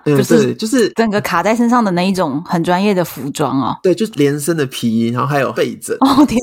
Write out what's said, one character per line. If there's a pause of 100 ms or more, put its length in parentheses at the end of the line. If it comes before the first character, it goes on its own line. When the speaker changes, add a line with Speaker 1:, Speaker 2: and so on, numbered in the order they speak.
Speaker 1:
嗯，
对，
Speaker 2:
就
是
Speaker 1:
就
是
Speaker 2:
整
个
卡
在
身
上
的
那
一
种
很
专
业
的
服
装
哦。
Speaker 1:
对，
就
是
连
身
的
皮
衣，
然
后
还
有
背
枕。
Speaker 2:
哦，
天